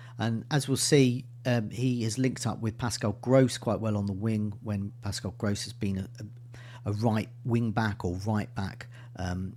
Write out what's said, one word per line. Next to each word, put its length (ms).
and 320
as 160
we'll 120
see, 480
um, 240
he 360
has 120
linked 300
up 140
with 180
Pascal 420
Gross 380
quite 220
well 180
on 80
the 80
wing 480
when 300
Pascal 340
Gross 280
has 100
been 240
a, 100
a, 720
a 40
right 340
wing 260
back 340
or 120
right 300
back, 320
um, 400